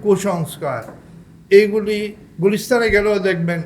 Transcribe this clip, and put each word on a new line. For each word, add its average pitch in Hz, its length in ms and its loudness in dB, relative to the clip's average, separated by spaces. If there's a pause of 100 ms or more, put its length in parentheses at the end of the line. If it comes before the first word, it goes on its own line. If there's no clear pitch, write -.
কুসংস্কার, 170 800 -2 (680)
এইগুলি 208 680 2 (260)
গুলিস্তানে 214 480 0
গেলেও 208 300 2
দেখবেন, 170 460 -2